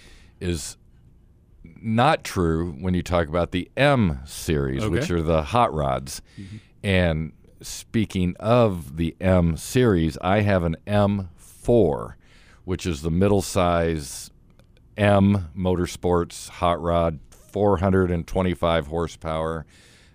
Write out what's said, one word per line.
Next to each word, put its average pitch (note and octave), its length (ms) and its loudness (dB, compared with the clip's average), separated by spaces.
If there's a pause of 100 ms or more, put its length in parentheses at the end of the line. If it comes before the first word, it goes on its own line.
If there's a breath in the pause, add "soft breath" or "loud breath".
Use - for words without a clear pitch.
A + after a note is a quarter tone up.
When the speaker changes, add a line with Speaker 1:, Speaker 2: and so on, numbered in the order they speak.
(400 loud breath)
Speaker 1:
is F2 360 -6 (1040)
not B2 440 0
true E2+ 560 0
when F#2 140 -2
you F2 80 0
talk E2+ 260 0
about E2+ 240 -2
the F2+ 240 -4
M A#2+ 500 2
series, C#2 600 -2
which - 180 -2
Speaker 2:
Okay. F2+ 100 -2
Speaker 1:
are E2 80 0
the D#2+ 220 2
hot A#2 280 0
rods. C2+ 480 -4 (180 loud breath)
Speaker 2:
Mm-hmm. G2 180 -16 (280 loud breath)
Speaker 1:
And F2 480 0 (300)
speaking - 760 -4
of F#2+ 580 0
the E2 240 -2
M F2 360 2
series, F#2 640 2
I G2+ 200 0
have G2 240 2
an E2 120 -2 (100)
M G2+ 500 0
four, D2+ 800 0 (480 soft breath)
which F2+ 220 -6
is D2+ 160 -4
the E2 80 -2
middle G2 320 4
size E2+ 880 -2 (680)
M G2+ 600 4
Motorsports F2 960 -2
hot F2 320 0
rod, E2+ 360 0 (120)
four G2+ 480 0
hundred F#2 320 4
and E2+ 160 -4
twenty-five E2+ 600 0
horsepower, D#2+ 760 -6 (500 soft breath)